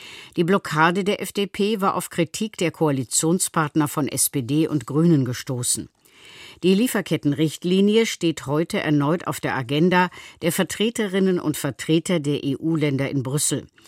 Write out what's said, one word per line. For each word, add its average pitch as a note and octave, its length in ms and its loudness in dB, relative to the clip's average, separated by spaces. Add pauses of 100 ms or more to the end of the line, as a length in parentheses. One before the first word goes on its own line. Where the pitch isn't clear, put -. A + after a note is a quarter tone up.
(360)
Die F3 80 2
Blockade F3 600 2
der G3 180 -2
F - 100 -8
D G3+ 140 -2
P G3+ 340 -2
war F#3+ 140 0
auf - 160 -6
Kritik - 480 -4
der E3 120 0
Koalitionspartner D#3 1160 0
von C#3+ 200 -2
S - 200 -2
P C#3+ 140 -4
D D3 260 0
und C#3 180 -4
Grünen D3+ 380 4
gestoßen. A#2+ 640 -4 (760)
Die F#3 120 6
Lieferkettenrichtlinie F#3+ 1300 2
steht E3 400 -2
heute D#3 340 -2
erneut D3+ 480 0
auf - 140 -6
der A#2+ 160 -2
Agenda E3+ 540 2 (320)
der F3 100 0
Vertreterinnen F#3+ 880 0
und D3 160 -2
Vertreter D#3+ 640 0
der C#3+ 240 -2
E-U-Länder C#3+ 640 0
in C3+ 140 -2
Brüssel. C3+ 440 -2 (220)